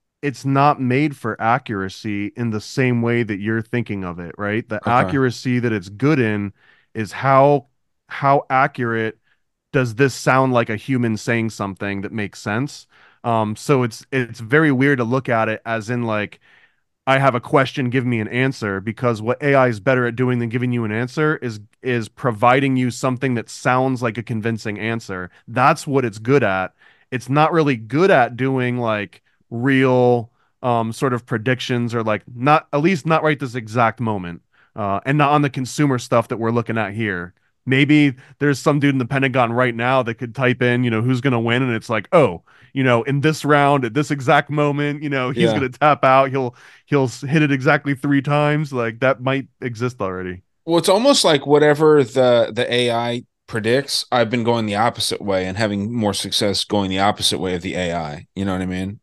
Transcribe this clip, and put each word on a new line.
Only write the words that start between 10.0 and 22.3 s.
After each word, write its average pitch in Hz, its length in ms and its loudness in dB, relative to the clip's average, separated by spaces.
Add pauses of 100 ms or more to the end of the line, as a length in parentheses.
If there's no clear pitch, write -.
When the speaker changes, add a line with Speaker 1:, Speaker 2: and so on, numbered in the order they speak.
Speaker 1:
sound 131 380 2
like 117 160 2
a 110 80 -4
human 120 400 -2
saying 113 340 -2
something 101 520 -8
that 101 100 -10
makes 104 260 -8
sense? 117 480 -6 (380)
Um, 110 320 -2
so 135 260 0
it's, 117 300 -6
it's 120 280 -4
very 143 320 2
weird 135 260 2
to 120 60 -2
look 127 260 -2
at 113 180 0
it 110 160 -4
as 113 240 -6
in, 120 140 -4
like, 107 380 -4 (680)
"I 135 120 4
have 135 160 4
a 120 60 -2
question, 131 480 0
give 123 160 0
me 120 160 0
an 107 80 -4
answer," 117 520 -2
because 110 420 -4
what 120 200 -2
A 143 120 2
I 131 140 4
is 110 120 -4
better 127 260 0
at 117 100 -4
doing 127 220 0
than 117 120 -4
giving 123 220 -2
you 120 120 -2
an 107 80 -4
answer 127 460 -2
is, 110 220 -10 (220)
is 120 260 -2
providing 127 680 2